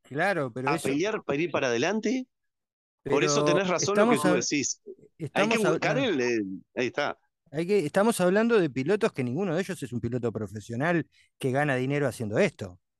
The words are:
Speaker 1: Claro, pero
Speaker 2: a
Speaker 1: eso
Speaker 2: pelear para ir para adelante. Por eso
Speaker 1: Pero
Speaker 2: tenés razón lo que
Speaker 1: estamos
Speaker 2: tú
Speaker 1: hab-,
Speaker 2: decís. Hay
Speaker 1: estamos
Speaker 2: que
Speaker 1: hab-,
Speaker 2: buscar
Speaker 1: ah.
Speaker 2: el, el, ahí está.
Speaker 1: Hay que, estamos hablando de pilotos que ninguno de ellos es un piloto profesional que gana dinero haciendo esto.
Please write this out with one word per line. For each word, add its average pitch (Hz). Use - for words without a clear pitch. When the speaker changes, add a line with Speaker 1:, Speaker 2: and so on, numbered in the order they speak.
Speaker 1:
Claro, 151
pero 127
Speaker 2:
a 151
Speaker 1:
eso -
Speaker 2:
pelear 170
para 143
ir 170
para 139
adelante. 208
Por 143
eso 147
Speaker 1:
Pero -
Speaker 2:
tenés 151
razón 180
lo 214
que 240
Speaker 1:
estamos -
Speaker 2:
tú -
Speaker 1:
hab-, -
Speaker 2:
decís. -
Hay 208
Speaker 1:
estamos 226
Speaker 2:
que -
Speaker 1:
hab-, 175
Speaker 2:
buscar 165
Speaker 1:
ah. 277
Speaker 2:
el, 196
el, 117
ahí 113
está. 131
Speaker 1:
Hay 165
que, 202
estamos 208
hablando 214
de 160
pilotos 175
que 135
ninguno 151
de 185
ellos 190
es 127
un 120
piloto 117
profesional 113
que 131
gana 139
dinero 139
haciendo 110
esto. 107